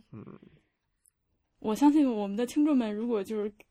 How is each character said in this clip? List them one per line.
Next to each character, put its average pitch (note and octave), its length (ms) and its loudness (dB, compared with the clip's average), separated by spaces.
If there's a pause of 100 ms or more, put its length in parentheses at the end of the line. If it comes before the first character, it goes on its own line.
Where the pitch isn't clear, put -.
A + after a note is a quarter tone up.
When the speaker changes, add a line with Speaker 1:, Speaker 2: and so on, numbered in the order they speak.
(120)
Speaker 1:
嗯。 G#2+ 120 -16 (1300)
Speaker 2:
我 A3 140 -4
相 C#4 200 4
信 C#4+ 200 4
我 G#3 140 -4
们 G3 100 -6
的 A#3+ 80 -2
听 D4 200 0
众 D4 120 4
们， A3+ 160 0
如 G#3+ 140 -6
果 A3+ 160 -2
就 G#3+ 180 -6
是 G#3 120 -6 (180)